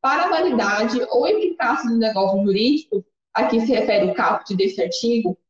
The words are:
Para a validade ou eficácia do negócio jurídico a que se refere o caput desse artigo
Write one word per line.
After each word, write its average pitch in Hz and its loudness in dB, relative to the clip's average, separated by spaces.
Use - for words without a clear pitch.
Para 294 0
a 359 0
validade 233 0
ou 240 2
eficácia 339 0
do 226 2
negócio 196 0
jurídico 214 0
a - 0
que 226 0
se 226 0
refere 214 2
o - 0
caput 170 -2
desse 190 0
artigo 226 -2